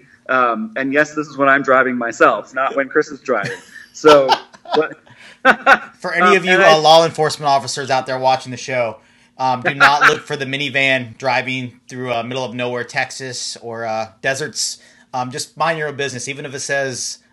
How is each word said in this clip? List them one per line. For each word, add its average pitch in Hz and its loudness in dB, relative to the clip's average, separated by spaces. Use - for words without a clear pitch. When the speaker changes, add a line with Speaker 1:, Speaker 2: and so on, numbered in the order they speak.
Speaker 1:
Um, 117 0
and 135 -4
yes, 147 0
this 151 -4
is - -14
when 139 2
I'm 139 4
driving 127 2
myself, 117 0
not 131 -4
when 135 -2
Chris 151 0
is 139 -16
driving. 107 -4
So, 143 6
but 156 -2
<laughs> - 2
Speaker 2:
For 185 -10
any 180 6
of 185 2
Speaker 1:
um, 175 -4
Speaker 2:
you, 185 0
Speaker 1:
and 190 4
I 160 8
Speaker 2:
uh, 156 4
law 160 8
enforcement 151 -2
officers 135 -2
out 131 0
there 131 -4
watching 131 0
the 120 -10
show, 120 -4
um, 127 -2
do 143 -2
not 143 4
look 151 0
for 147 -6
the 135 -6
minivan 131 -2
driving 127 -4
through, 127 -8
uh, 117 -2
middle 131 -6
of 120 -8
nowhere, 123 -6
Texas, 131 -8
or, 117 -10
uh, 110 -6
deserts. 135 -6
Um, 127 -6
just - -12
mind 160 -2
your 151 -6
own 139 -10
business. 127 -8
Even 139 -10
if 135 -12
it 131 -12
says, 135 -6